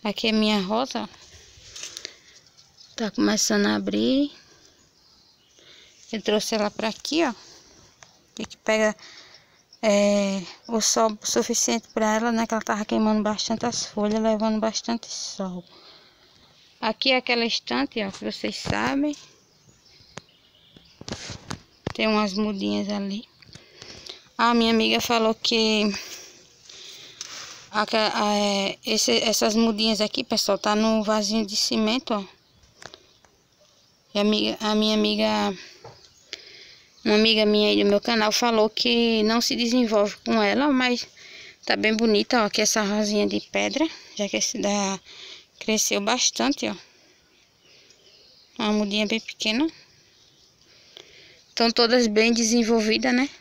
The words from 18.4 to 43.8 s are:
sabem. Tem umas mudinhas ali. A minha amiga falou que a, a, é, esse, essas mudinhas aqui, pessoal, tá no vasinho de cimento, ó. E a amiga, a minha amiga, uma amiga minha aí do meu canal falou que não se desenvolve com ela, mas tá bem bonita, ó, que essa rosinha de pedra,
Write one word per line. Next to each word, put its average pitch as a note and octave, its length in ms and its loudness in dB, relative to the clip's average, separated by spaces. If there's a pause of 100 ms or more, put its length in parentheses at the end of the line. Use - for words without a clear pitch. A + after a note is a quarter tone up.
sabem. C#4 580 -2 (2750)
Tem A3 120 -2
umas G#3+ 280 0
mudinhas G#3 560 -2
ali. G3+ 360 -6 (1120)
A A#3 160 4
minha A3+ 200 4
amiga A3+ 260 2
falou A3+ 340 2
que A3 560 2 (1800)
a, G#3+ 120 0
a, G#3+ 520 0
é, G3+ 500 0
esse, A3 340 2
essas A3 360 0
mudinhas A3 460 2
aqui, - 200 -4
pessoal, G#3+ 360 0
tá G#3 180 2
no A3 260 2
vasinho G#3+ 440 0
de G3+ 100 -8
cimento, A3+ 580 0
ó. G3+ 120 -4 (1900)
E - 60 -2
a G#3 40 2
amiga, G#3+ 380 2
a G#3+ 140 -2
minha G#3+ 220 2
amiga, G#3+ 600 0 (1500)
uma G#3 80 2
amiga G#3+ 320 4
minha G#3 240 4
aí G#3 140 2
do G3+ 40 4
meu G3+ 140 4
canal G#3+ 300 0
falou A3+ 360 2
que A#3 540 2
não A3 180 2
se - 160 -2
desenvolve A3+ 600 2 (100)
com A3+ 160 2
ela, G#3+ 280 2
mas B3+ 380 0 (560)
tá - 120 0
bem G#3+ 200 2
bonita, A3 480 4
ó, G#3 60 0
que - 100 -2
essa G#3+ 220 2
rosinha G#3 460 0
de G#3 120 -2
pedra, G#3 480 -2 (280)